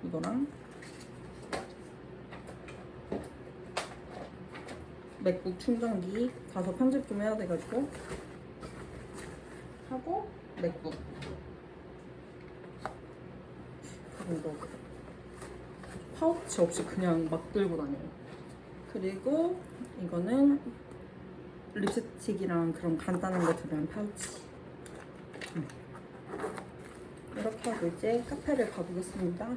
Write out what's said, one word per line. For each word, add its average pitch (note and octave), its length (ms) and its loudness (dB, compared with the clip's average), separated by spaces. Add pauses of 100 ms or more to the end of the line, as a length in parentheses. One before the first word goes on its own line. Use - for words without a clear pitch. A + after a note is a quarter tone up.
이거랑 F3+ 420 2 (4000)
맥북 F3+ 380 4
충전기 A3+ 720 4 (240)
가서 F#3 220 2
편집 C4 320 8
좀 G3+ 140 0
해야 G#3+ 160 4
돼가지고 G#3 500 2 (2000)
하고 E4 400 0 (320)
맥북 E3+ 320 0 (3250)
그리고 F3 200 -2
이거 D3+ 180 -2 (1600)
파우치 - 400 4
없이 E3+ 240 8
그냥 E3 460 6
막 E3 240 0
들고 F#3+ 240 6
다녀요. D3 320 0 (840)
그리고 C4 680 4 (460)
이거는 B3 560 8 (1160)
립스틱이랑 F#3 960 4
그런 E3 260 4
간단한 F3+ 460 4
거 E3 100 8
들어간 D#3 360 0
파우치. - 520 -4 (1160)
음. C#3+ 100 -2 (1700)
이렇게 A3 340 2
하고 A3 180 4
이제 A3 420 4
카페를 C#4 420 4
가보겠습니다. F3+ 840 0